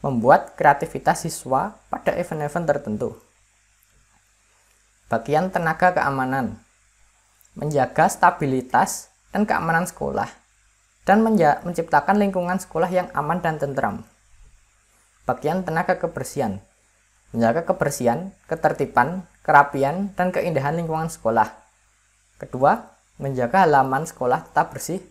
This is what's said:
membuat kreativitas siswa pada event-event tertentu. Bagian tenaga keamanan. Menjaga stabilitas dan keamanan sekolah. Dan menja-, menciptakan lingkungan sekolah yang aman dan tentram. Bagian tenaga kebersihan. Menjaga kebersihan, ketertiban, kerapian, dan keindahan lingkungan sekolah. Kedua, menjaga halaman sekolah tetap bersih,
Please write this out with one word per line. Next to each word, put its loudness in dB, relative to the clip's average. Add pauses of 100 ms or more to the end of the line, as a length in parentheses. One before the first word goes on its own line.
membuat 4
kreativitas 0
siswa -4 (160)
pada -4
event-event -6
tertentu. -4 (1900)
Bagian 0
tenaga 0
keamanan. -2 (960)
Menjaga 0
stabilitas 0 (240)
dan 0
keamanan 0
sekolah. -4 (760)
Dan 6
menja-, 4
menciptakan 2
lingkungan 0
sekolah -2
yang 0
aman -2
dan -2
tentram. -2 (1200)
Bagian -2
tenaga 0
kebersihan. -6 (720)
Menjaga 0
kebersihan, -2 (120)
ketertiban, -2 (160)
kerapian, 0
dan 0
keindahan -2
lingkungan -4
sekolah. 0 (880)
Kedua, 0 (240)
menjaga 0
halaman 2
sekolah -2
tetap 0
bersih, -8